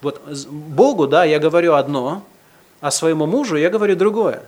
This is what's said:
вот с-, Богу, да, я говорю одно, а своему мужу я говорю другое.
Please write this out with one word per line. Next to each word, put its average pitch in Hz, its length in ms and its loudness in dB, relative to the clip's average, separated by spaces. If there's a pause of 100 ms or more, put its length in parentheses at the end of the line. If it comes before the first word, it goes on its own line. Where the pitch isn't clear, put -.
вот 139 260 -8
с-, 139 200 -14
Богу, 156 580 0
да, 160 180 4
я 151 140 2
говорю 160 380 2
одно, 143 480 -2 (560)
а 147 100 -6
своему 156 380 0
мужу 214 300 -2
я 156 120 2
говорю 202 260 0
другое. 196 520 -2